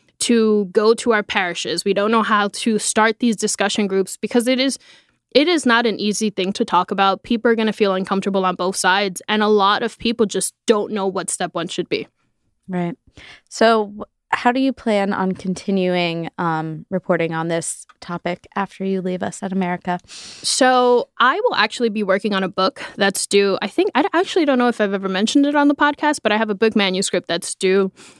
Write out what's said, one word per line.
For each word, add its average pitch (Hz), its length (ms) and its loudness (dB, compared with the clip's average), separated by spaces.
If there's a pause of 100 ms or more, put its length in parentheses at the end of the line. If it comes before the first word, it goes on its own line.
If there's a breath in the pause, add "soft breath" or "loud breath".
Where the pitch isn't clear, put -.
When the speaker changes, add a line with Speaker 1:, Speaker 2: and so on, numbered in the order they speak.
(180 soft breath)
Speaker 1:
to 214 480 2
go 214 260 2
to 233 220 0
our 208 80 2
parishes. 175 640 -4
We 196 80 0
don't 202 160 0
know 226 120 2
how 208 260 2
to 214 300 0
start 220 420 0
these 233 160 2
discussion 202 500 -2
groups 190 320 -2
because 226 280 0
it 254 140 2
is, 269 180 -2 (560 soft breath)
it 294 140 4
is 339 160 0
not 233 220 2
an 208 120 -2
easy 208 300 -2
thing 190 260 -2
to 226 120 -2
talk 180 240 0
about. 196 320 2
People 233 280 0
are 233 40 4
gonna 214 180 0
feel 196 220 0
uncomfortable 196 500 -2
on 185 120 0
both 185 200 -2
sides, 190 520 0
and 214 140 0
a 208 60 2
lot 202 340 2
of 226 160 -6
people 233 280 0
just 190 260 -4 (140)
don't 208 260 2
know 196 140 -4
what 185 240 -4
step - 240 -6
one 170 140 -4
should - 200 -6
be. - 200 -4 (600)
Speaker 2:
Right. 175 260 -4 (540 loud breath)
So 220 500 2
wh-, 214 40 -14 (280)
how - 220 0
do 262 80 0
you 269 140 2
plan 202 400 0
on 190 180 -2
continuing, 180 1040 -2
um, 160 540 -4
reporting 170 420 -2
on 165 160 -2
this - 380 -6 (140)
topic 175 460 -8 (100)
after 190 280 -6
you 190 160 -2
leave 180 220 -4
us 196 200 -6
at 190 100 -6
America? 180 540 -2
Speaker 1:
So 247 1000 0 (100)
I 269 220 2
will 440 140 0
actually 220 340 0
be 214 140 -4
working 202 320 0
on 190 80 0
a 190 60 -2
book 190 340 -2 (140)
that's 196 300 0
due, 403 360 2
I 202 60 -6
think, 381 260 0
I 254 80 4
d-, 381 100 0
actually 349 320 2
don't 269 140 2
know 247 100 2
if 233 120 -2
I've 202 140 2
ever 196 140 -4
mentioned 214 380 2
it 294 80 0
on 285 140 4
the 285 60 4
podcast, 294 480 0
but 208 100 0
I 208 40 4
have 220 140 0
a 208 40 -2
book 214 220 2
manuscript 190 520 0
that's - 260 -6
due 190 380 2 (280 loud breath)